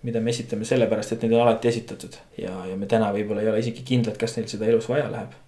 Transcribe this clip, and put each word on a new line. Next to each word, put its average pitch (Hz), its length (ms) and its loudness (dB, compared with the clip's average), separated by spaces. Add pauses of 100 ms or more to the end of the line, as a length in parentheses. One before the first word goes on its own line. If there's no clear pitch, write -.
mida 113 180 -2
me 117 140 0
esitame 113 320 -6
sellepärast, 110 480 2
et 110 100 -4
need 113 120 4
on 117 80 6
alati 117 260 4
esitatud. - 460 -6 (240)
Ja, 92 140 -6 (120)
ja 95 120 -6
me 98 120 -6
täna 110 240 4
võib-olla 104 300 -2
ei 110 80 2
ole 113 100 2
isegi 120 240 -6
kindlad, 113 320 2
kas 113 180 -2
neil 113 140 -4
seda 107 160 -4
elus 113 240 4
vaja 135 220 0
läheb. - 240 -10 (120)